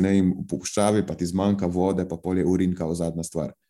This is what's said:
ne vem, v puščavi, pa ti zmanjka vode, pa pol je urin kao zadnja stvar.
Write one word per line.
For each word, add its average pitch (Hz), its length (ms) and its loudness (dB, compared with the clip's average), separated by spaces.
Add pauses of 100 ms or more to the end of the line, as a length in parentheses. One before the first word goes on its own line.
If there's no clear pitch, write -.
ne 98 80 4
vem, 98 160 4
v - 160 -2
puščavi, 104 640 0
pa 78 100 -6
ti 87 80 -4
zmanjka 95 400 0
vode, 90 400 0
pa 85 160 -6
pol 92 160 -2
je 90 80 0
urin 90 320 2
kao 85 180 -4
zadnja 82 300 -4
stvar. 73 240 -6 (200)